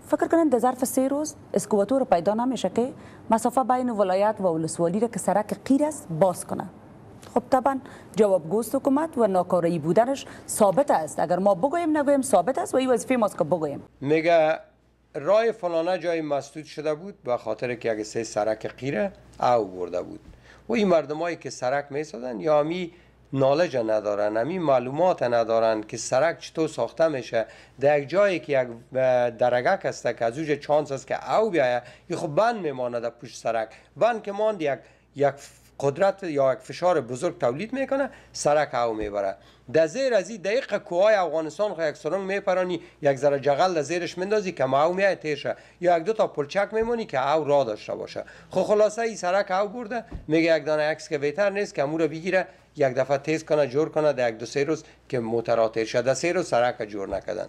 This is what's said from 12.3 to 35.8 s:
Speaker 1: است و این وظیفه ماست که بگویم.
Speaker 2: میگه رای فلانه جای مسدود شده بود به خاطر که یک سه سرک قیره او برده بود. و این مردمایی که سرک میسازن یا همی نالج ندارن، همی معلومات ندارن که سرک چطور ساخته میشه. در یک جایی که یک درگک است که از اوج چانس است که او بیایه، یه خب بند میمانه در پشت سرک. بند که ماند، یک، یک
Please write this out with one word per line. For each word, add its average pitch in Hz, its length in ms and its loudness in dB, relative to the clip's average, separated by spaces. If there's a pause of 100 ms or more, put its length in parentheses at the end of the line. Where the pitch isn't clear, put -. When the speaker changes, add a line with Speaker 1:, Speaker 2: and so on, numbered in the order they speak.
Speaker 1:
است - 160 -4
و - 20 4
این 262 140 2
وظیفه 254 260 2
ماست 214 220 0
که 170 60 2
بگویم. 151 380 -2 (180)
Speaker 2:
میگه 160 580 4 (560)
رای 202 380 2
فلانه 175 460 0
جای 165 220 -2
مسدود 147 440 -6
شده 151 300 -4
بود 190 280 -14
به 120 140 0
خاطر 113 380 -4
که 113 200 -2
یک 107 80 -4
سه 113 220 -6
سرک 107 420 -2
قیره 180 460 -4 (280)
او 120 240 4
برده 90 380 -6
بود. 87 180 -12 (480)
و 220 40 -2
این 208 160 2
مردمایی 160 480 0
که 131 140 -12
سرک 135 400 -4
میسازن 139 500 -8
یا 151 200 4
همی 165 320 -4 (400)
نالج 139 440 2
ندارن، 107 600 0
همی 143 220 -2
معلومات 143 640 2
ندارن 113 580 2
که 104 160 -12
سرک 143 420 0
چطور 160 300 -4
ساخته 156 400 -2
میشه. 120 380 -2 (340)
در 143 220 4
یک 135 60 -8
جایی 185 320 2
که 135 220 0
یک 123 60 -2 (680)
درگک 123 480 2
است 120 300 -4
که 120 80 -2
از 117 140 -2
اوج 151 140 -2
چانس 143 400 0
است 131 140 -8
که - 280 -4
او 214 160 2
بیایه، 123 320 2 (280)
یه 165 60 -4
خب 170 100 -6
بند 208 300 2
میمانه 127 440 -4
در 117 100 -4
پشت - 260 -20
سرک. 113 320 -2 (280)
بند 214 260 2
که 202 100 -8
ماند، 208 300 0
یک، 139 160 -2 (380)
یک 135 180 2 (460)